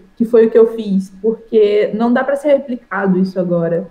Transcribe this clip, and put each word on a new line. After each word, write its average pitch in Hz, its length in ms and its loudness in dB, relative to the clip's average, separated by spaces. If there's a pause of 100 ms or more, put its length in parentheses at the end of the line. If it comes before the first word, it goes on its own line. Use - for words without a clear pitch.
(180)
que 233 80 -2
foi 226 220 4
o 226 40 -4
que - 60 2
eu 226 180 4
fiz, 202 360 -4 (100)
porque 214 720 0
não 233 180 -2
dá 262 120 0
pra 277 120 -2
ser 294 140 -2
replicado 196 720 -2
isso 190 200 -2
agora. 175 500 -2